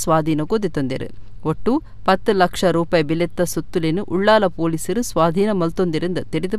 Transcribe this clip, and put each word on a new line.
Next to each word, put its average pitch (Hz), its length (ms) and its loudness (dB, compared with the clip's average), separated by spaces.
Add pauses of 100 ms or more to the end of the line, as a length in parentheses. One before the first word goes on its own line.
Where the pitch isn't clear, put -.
ಸ್ವಾಧೀನಕ್ಕೂ 160 580 2 (180)
ತಂದಿರು. 131 320 -4 (420)
ಒಟ್ಟು 214 240 0 (320)
ಪತ್ತು 190 360 2
ಲಕ್ಷ 175 220 0 (140)
ರೂಪಾಯಿ 165 320 2
ಬೆಲೆತ್ತ 170 420 0
ಸುತ್ತಲಿನ 160 500 -2 (140)
ಉಳ್ಳಾಲ 208 300 4 (120)
ಪೊಲೀಸರು 165 520 -2
ಸ್ವಾಧೀನ 175 500 2
ಮಲ್ತೊಂದಿರಿಂದ 170 580 -2 (140)
ತಿಳಿದು 185 260 -2